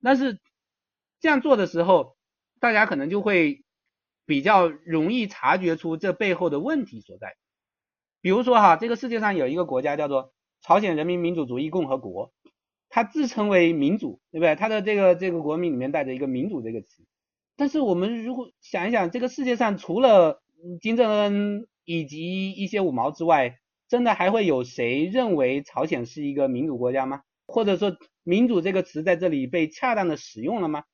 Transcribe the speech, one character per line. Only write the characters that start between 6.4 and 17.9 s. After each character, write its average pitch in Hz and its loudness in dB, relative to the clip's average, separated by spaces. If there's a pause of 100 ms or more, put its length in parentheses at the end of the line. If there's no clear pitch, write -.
的 143 -2
问 269 -4
题 113 -14
所 95 -20
在。 98 -16 (840)
比 175 -2
如 220 2
说 240 4
哈， 190 8
这 220 -6
个 233 -2
世 247 -10
界 233 -4
上 208 -2
有 139 0
一 135 -2
个 180 -2
国 131 -4
家 147 -2
叫 147 -4
做 135 -4 (280)
朝 175 4
鲜 196 -2
人 156 -2
民 180 -2
民 170 -2
主 156 -4
主 120 -6
义 156 -4
共 170 -2
和 131 -2
国， 101 -10 (560)
它 233 0
自 269 -4
称 214 -2
为 170 4
民 151 0
主， 113 -10 (100)
对 165 -8
不 170 2
对？ 156 4
它 202 -4
的 214 -2
这 208 -2
个， 185 4
这 180 -4
个 165 -4
国 151 -4
名 170 -2
里 - -2
面 131 -4
带 151 -2
着 131 -6
一 127 -8
个 139 -4
“民 131 -4
主” 160 -6
这 113 -8
个 113 -8
词。 - -20 (520)
但 285 -2
是 311 -2
我 214 2